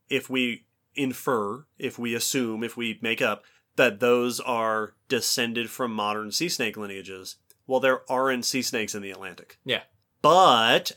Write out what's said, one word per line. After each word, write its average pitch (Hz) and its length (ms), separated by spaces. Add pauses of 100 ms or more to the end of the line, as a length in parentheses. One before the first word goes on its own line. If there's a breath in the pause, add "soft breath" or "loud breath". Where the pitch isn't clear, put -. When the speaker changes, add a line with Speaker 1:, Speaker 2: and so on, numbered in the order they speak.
Speaker 1:
if 131 200
we 123 360 (300)
infer, 127 720 (120)
if 135 220
we 117 160
assume, 113 480
if 113 140
we 117 240
make 113 200
up 107 220 (320 soft breath)
that 113 240
those 123 400
are 110 540 (160)
descended 117 600
from 120 240
modern 104 380
sea 170 180
snake 127 280
lineages, 95 580 (320)
well, 127 120
there 131 320
aren't 131 340
sea 127 160
snakes 110 340
in 104 60
the 98 100
Atlantic. 92 540
Speaker 2:
Yeah. 120 160 (420)
Speaker 1:
But, 151 720